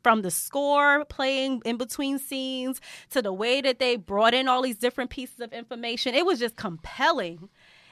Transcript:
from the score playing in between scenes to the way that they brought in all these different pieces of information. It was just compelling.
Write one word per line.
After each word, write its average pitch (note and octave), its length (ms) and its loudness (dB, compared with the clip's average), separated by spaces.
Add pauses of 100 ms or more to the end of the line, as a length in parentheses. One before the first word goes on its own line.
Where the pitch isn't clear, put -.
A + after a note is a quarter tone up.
from A3+ 200 6
the F3+ 100 -2
score C#4+ 720 2
playing C4+ 600 -2
in A#3 120 -2
between C4+ 420 -4
scenes C4 640 -6 (300)
to B3+ 120 -2
the G3+ 100 -2
way A#3 280 0
that B3+ 180 0
they B3 160 2
brought G#3+ 400 2
in C4 140 2
all B3+ 140 2
these B3+ 160 -2
different B3 320 -2
pieces - 280 -12
of A#3 140 -12
information. A#3 640 -6
It E4+ 120 4
was E4 140 2
just A#3 160 -4
compelling. F#3+ 920 -2 (440)